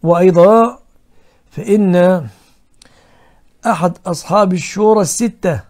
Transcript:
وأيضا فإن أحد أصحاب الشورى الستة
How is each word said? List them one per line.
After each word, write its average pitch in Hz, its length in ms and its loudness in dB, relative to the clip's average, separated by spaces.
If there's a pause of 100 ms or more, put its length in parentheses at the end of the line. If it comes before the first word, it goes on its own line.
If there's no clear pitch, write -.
وأيضا 185 760 2 (720)
فإن 185 760 0 (1400)
أحد 180 260 -2 (140)
أصحاب 190 460 -2
الشورى 214 480 0
الستة 180 680 -4